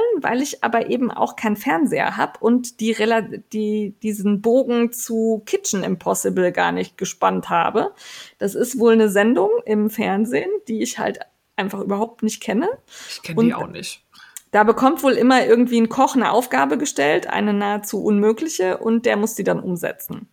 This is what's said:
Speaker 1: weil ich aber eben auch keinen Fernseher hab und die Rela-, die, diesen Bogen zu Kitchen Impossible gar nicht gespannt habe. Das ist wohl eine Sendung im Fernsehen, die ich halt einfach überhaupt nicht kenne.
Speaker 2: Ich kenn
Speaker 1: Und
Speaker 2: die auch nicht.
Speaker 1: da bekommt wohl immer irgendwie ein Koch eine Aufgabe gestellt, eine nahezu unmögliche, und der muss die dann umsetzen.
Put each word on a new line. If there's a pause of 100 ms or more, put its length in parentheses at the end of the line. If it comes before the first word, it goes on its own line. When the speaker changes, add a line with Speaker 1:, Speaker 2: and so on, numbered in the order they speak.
(220)
Speaker 1:
weil
ich
aber
eben
auch
keinen
Fernseher
hab
und
die
Rela-, (320)
die,
diesen
Bogen
zu
Kitchen
Impossible
gar
nicht
gespannt
habe. (460)
Das
ist
wohl
eine
Sendung (160)
im
Fernsehen, (180)
die
ich
halt (360)
einfach
überhaupt
nicht
kenne. (440)
Speaker 2:
Ich
kenn
Speaker 1:
Und
Speaker 2:
die
auch
nicht. (460)
Speaker 1:
da
bekommt
wohl
immer
irgendwie
ein
Koch
eine
Aufgabe
gestellt,
eine
nahezu
unmögliche,
und
der
muss
die
dann
umsetzen.